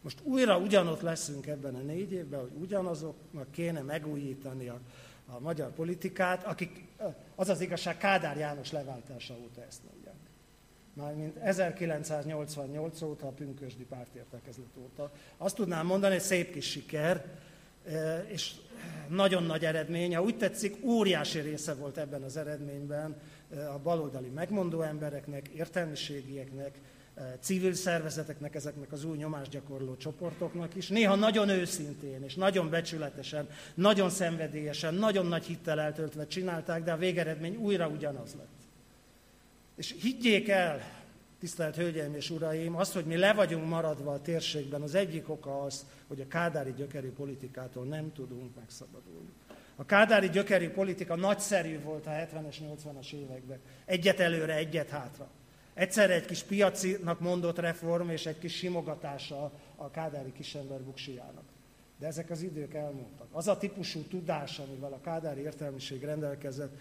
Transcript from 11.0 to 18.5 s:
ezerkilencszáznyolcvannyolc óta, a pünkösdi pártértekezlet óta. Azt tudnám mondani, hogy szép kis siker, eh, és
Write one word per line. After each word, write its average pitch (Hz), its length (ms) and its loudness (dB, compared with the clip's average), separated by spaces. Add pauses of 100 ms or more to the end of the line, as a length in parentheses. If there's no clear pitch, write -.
ezerkilencszáznyolcvannyolc 156 1700 -2
óta, 151 240 -6
a 135 40 -6
pünkösdi 135 540 -10
pártértekezlet 123 1000 -14
óta. 143 300 -10 (240)
Azt 190 180 0
tudnám 170 320 0
mondani, 196 260 6
hogy 180 100 4
szép 175 300 2
kis 147 180 -4
siker, 156 540 2 (640)
eh, 160 400 -2
és 208 260 -6 (560)